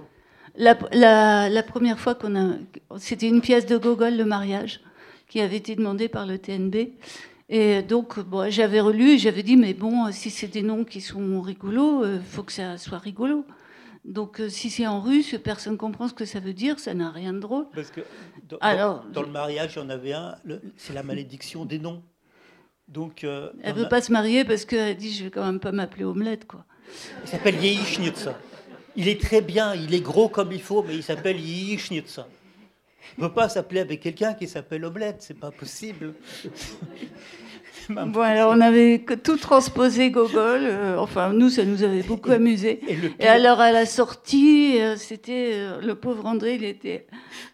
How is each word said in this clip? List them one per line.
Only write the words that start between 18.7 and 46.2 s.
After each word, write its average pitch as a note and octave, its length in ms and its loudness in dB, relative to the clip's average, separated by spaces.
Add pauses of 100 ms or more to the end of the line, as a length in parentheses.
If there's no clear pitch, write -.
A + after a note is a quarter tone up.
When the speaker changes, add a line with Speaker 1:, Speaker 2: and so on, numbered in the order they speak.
Speaker 2:
dans, - 40 -16
dans C#3+ 120 -6
Le C#3+ 100 -10
Mariage, D3 420 -6
il D#3 60 -10
y - 20 -8
en C3+ 80 -12
avait C3 220 -8
un, E3+ 320 -12
le, - 180 -14 (140)
c'est - 160 -18
la C#3 100 -10
malédiction C#3 640 -12
des D#3 160 -10
noms. E3+ 240 -12 (840)
Donc, D#3 380 -14
euh, C#3+ 260 -10 (140)
Speaker 1:
Elle G#3 80 -6
Speaker 2:
on - 60 -10
Speaker 1:
veut A3+ 80 -2
Speaker 2:
a - 20 -4
Speaker 1:
pas A#3+ 120 2
se A#3 120 -2
marier A3+ 320 2
parce G#3+ 200 -4
qu'elle G#3+ 320 -2
dit, « G#3+ 160 -12
Je G3 120 -10
vais F#3+ 60 -10
quand G3 140 -6
même F#3+ 140 -2
pas F#3+ 140 -8
m'appeler F#3+ 320 -6
Omelette, G#3 420 -6
quoi. » - 180 -20 (600)
Speaker 2:
Il - 40 -16
s'appelle F3 320 0
Yeishnitsa. G3 800 -2 (560)
Il F#3 140 -2
est G#3 120 0
très A3 200 4
bien, G3+ 340 0
il D#3+ 180 -6
est F3+ 80 2
gros E3 280 2
comme G3 240 -4
il F#3+ 100 -10
faut, G3+ 220 -2
mais D#3+ 100 -8
il D#3+ 80 -8
s'appelle E3 380 -4
Yeishnitsa. E3 880 -8 (880)
On - 40 -10
peut E3+ 100 -4
pas - 160 2
s'appeler F#3 320 -4
avec D3+ 200 -6
quelqu'un G#3 340 -4
qui F#3 140 -10
s'appelle D#3+ 360 -10
Omelette, G#3 380 -10
c'est - 160 -18
pas D3 140 -14
possible. D#3 680 -14
<laughs> - 220 -20
C'est - 1500 -16
pas G3+ 100 -8
Speaker 1:
Bon, A3+ 80 -6
Speaker 2:
possible. A3+ 120 2
Speaker 1:
alors, A3 280 6
on A#3 80 8
avait A#3 380 8
que A#3 160 -6
tout D#4 220 0
transposé B3+ 760 4
Gogol, A#3 540 2
euh, G3 340 -2
enfin, F#3 340 -2
nous, A#3 160 6
ça B3 160 0
nous G3+ 200 0
avait F#3+ 180 0
beaucoup A3 300 -2
Speaker 2:
Et, - 20 6
Speaker 1:
amusé. A3 540 2
Speaker 2:
et F3 80 -4
le E3+ 100 -2
Speaker 1:
Et - 40 -4
Speaker 2:
pire A3 200 4
Speaker 1:
alors, A#3+ 300 8
à A#3 100 6
la A3+ 160 4
sortie, C#4 920 4
euh, A3 160 0
c'était, A#3 580 -6
euh, G3+ 260 -8
le G#3 140 -4
pauvre A3+ 320 -8